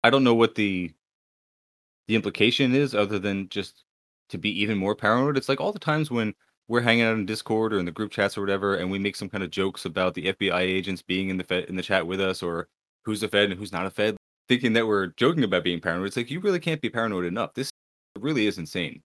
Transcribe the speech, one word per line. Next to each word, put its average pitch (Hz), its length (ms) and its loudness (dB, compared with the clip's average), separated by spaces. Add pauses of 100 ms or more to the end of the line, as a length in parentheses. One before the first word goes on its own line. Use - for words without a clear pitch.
I 117 60 8
don't 135 140 4
know 120 100 6
what 113 200 4
the, 92 380 -2 (1120)
the 107 80 0
implication 113 600 4
is 139 200 2
other 104 240 2
than 98 300 -2
just - 360 -8 (460)
to - 80 -8
be 101 120 0 (120)
even 104 160 0
more 98 160 0
paranoid. 127 420 2
It's 131 120 -2
like 139 120 0
all 196 120 0
the 208 60 -10
times 156 320 -2
when 110 240 -2 (340)
we're 120 140 2
hanging 117 220 4
out 113 120 2
in 104 100 -2
Discord 110 460 0
or 101 60 2
in 87 80 0
the 87 40 -4
group 104 220 -6
chats 101 240 0
or 101 60 -4
whatever, 98 340 0
and 90 140 -2
we 98 80 -2
make 98 180 -2
some 101 120 -8
kind 98 140 -6
of 87 80 -6
jokes 95 360 -2
about 90 280 0
the 87 140 -4
F 95 100 -2
B 98 120 0
I 90 120 0
agents 92 400 -2
being 95 280 -2
in 92 80 -2
the 87 60 -6
Fed, 90 200 -2
in 92 120 -8
the 90 60 -4
chat 92 240 0
with 95 140 -2
us, 95 220 0
or 85 260 -4 (360)
who's 107 180 -4
a 104 60 -4
Fed 101 220 4
and 90 80 -6
who's 101 140 -10
not 92 140 -4
a 95 40 -4
Fed, 104 260 0 (320)
thinking 120 260 2
that 113 120 4
we're 101 300 2
joking 143 280 2
about 90 200 0
being 87 160 0
paranoid. 92 280 -2
It's - 80 -6
like, 120 140 -4
you 165 100 -6
really 190 200 0
can't 160 220 -2
be 113 80 -2
paranoid 107 340 -2
enough. 92 300 -4
This - 160 -6 (480)
really 120 280 0
is 95 120 0
insane. 82 460 -6